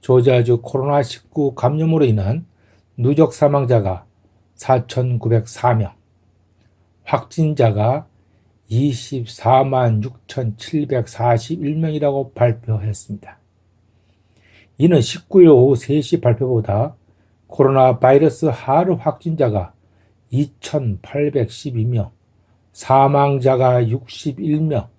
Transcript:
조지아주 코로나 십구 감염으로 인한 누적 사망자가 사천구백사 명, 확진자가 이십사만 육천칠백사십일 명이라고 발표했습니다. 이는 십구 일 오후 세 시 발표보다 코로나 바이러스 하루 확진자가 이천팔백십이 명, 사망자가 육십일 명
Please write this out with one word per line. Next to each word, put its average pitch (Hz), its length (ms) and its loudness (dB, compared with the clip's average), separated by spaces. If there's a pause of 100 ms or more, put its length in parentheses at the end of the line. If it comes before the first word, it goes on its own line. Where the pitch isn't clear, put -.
조지아주 123 600 2
코로나 143 400 -2
십구 135 540 -6
감염으로 156 500 0
인한 113 400 -2 (500)
누적 147 380 2
사망자가 123 720 0 (480)
사천구백사 123 1200 -2
명, 107 200 -2 (1080)
확진자가 131 1040 -2 (600)
이십사만 127 1300 -2
육천칠백사십일 127 1700 -4
명이라고 147 560 -2
발표했습니다. 107 1040 -4 (1400)
이는 156 240 4
십구 - 400 2
일 170 80 10
오후 135 260 6
세 139 260 -2
시 165 180 -2
발표보다 120 760 -2 (520)
코로나 131 520 2
바이러스 143 480 4
하루 151 520 0
확진자가 131 760 -4 (580)
이천팔백십이 135 1500 -4
명, 120 260 -4 (640)
사망자가 131 1120 2
육십일 147 720 -6
명 151 380 -4